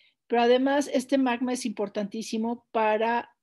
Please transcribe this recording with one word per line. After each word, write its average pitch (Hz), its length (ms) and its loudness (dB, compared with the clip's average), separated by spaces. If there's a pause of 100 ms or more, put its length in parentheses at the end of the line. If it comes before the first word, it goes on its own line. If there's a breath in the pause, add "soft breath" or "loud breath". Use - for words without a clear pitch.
(280 soft breath)
Pero 233 160 2
además, 262 500 2
este 269 240 0
magma 254 360 0
es 247 120 -6
importantísimo 220 1040 -6
para 220 720 0